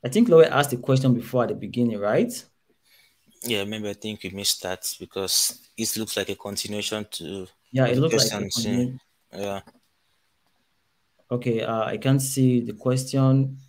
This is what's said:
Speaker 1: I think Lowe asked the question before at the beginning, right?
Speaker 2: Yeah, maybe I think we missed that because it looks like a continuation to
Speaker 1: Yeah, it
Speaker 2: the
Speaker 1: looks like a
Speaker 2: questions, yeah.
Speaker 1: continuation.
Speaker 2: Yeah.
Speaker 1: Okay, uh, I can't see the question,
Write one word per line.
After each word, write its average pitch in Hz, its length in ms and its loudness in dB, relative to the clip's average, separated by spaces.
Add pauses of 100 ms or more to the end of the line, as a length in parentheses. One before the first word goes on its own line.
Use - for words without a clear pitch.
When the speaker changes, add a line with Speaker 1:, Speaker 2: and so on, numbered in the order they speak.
Speaker 1:
I 131 60 -4
think 233 200 4
Lowe 160 140 10
asked 139 280 4
the 123 60 -2
question 131 360 4
before 120 300 0
at 107 60 0
the 107 60 -2
beginning, 110 440 -2
right? 143 320 2 (1120)
Speaker 2:
Yeah, 110 200 -2
maybe 104 260 -6
I 101 40 -6
think 107 300 -10
we 95 80 -6
missed 98 320 -4
that - 360 -6
because - 760 -4
it 113 200 -4
looks 110 200 -6
like 98 120 -4
a 98 60 -6
continuation 104 760 -6
to 92 360 -10 (240)
Speaker 1:
Yeah, 131 160 2
it 123 80 0
Speaker 2:
the 135 60 2
Speaker 1:
looks 147 120 2
like 107 120 4
a - 40 0
Speaker 2:
questions, 104 360 -4
yeah. 107 60 -2
Speaker 1:
continuation. 123 280 -2 (340)
Speaker 2:
Yeah. 98 280 -8 (1700)
Speaker 1:
Okay, 120 300 -2
uh, 113 220 -2
I 107 140 -4
can't 135 240 4
see 127 400 2
the 120 120 -8
question, 135 840 2 (120)